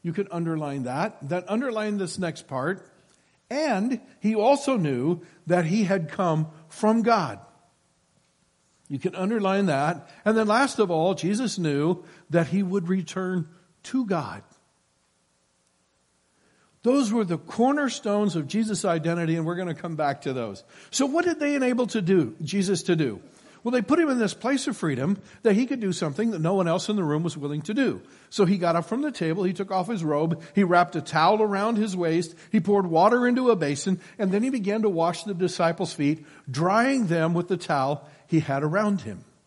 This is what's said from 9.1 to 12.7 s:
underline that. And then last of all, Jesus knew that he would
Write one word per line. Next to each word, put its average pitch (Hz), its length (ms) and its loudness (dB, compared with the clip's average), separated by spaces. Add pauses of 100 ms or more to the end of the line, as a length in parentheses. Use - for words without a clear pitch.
underline 196 520 0
that. 151 420 0 (160)
And 220 100 4
then 220 120 2
last 233 320 2
of 196 120 2
all, 170 220 2
Jesus 202 440 -2
knew 156 460 0 (280)
that 165 160 2
he 196 160 0
would 180 260 -2